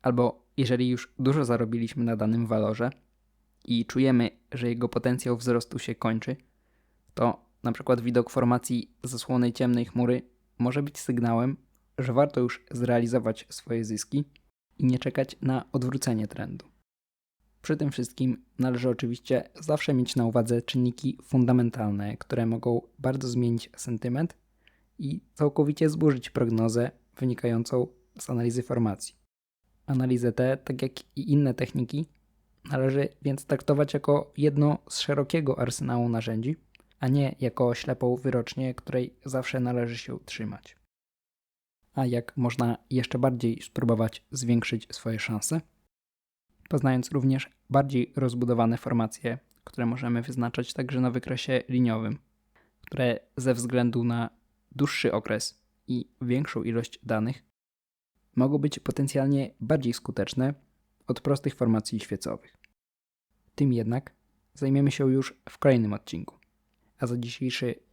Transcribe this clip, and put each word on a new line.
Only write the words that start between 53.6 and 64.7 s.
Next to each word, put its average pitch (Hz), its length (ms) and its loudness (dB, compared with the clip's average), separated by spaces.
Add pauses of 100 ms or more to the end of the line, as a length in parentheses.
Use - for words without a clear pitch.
na 117 260 -2 (420)
dłuższy 139 400 -2
okres 107 500 -4 (240)
i 127 220 -4 (140)
większą 127 400 0
ilość 117 400 -4
danych 113 420 -2 (920)
mogą 135 220 4
być 143 200 -2
potencjalnie 135 720 0 (100)
bardziej 127 320 0
skuteczne 127 640 -2 (520)
od 123 140 -2
prostych 139 340 0
formacji 110 460 0
świecowych. - 560 -8 (1000)
Tym 139 180 2
jednak 117 420 -2 (400)
zajmiemy 139 360 4